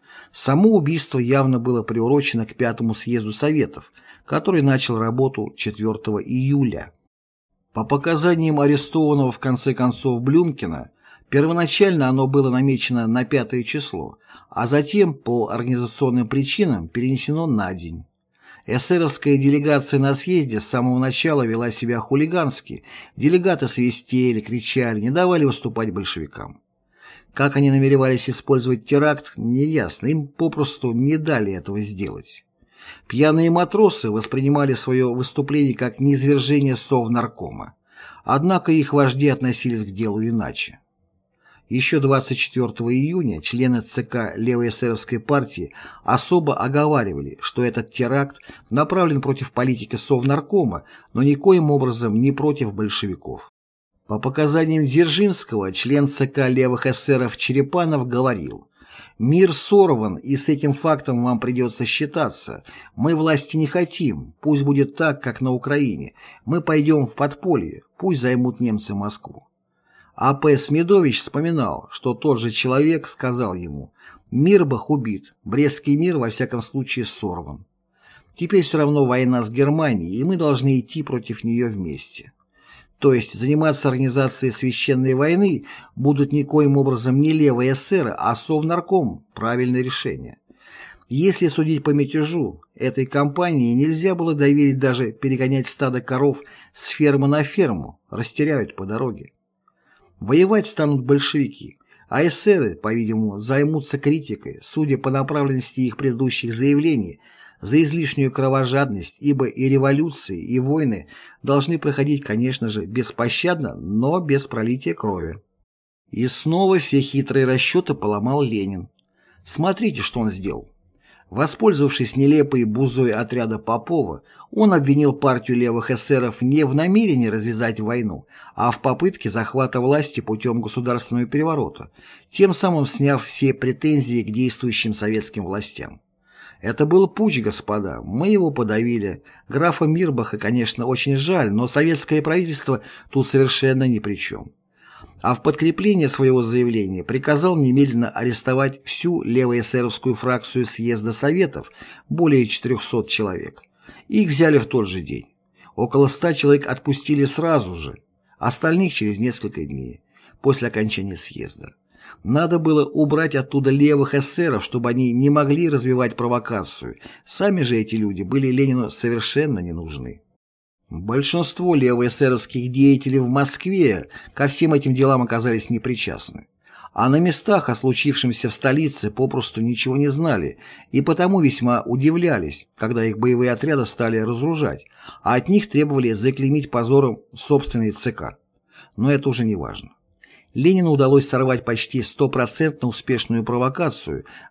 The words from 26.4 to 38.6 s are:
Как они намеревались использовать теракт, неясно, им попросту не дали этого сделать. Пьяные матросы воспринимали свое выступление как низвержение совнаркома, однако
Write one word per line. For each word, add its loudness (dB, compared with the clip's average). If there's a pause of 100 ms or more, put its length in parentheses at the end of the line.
Как 2
они 6
намеревались 4
использовать 0
теракт, 2
неясно, -2
им -2
попросту -2
не 2
дали -2
этого -6
сделать. -10 (640)
Пьяные 4
матросы 2
воспринимали 0
свое 0
выступление 0
как -6
низвержение 2
совнаркома, -4 (500)
однако 2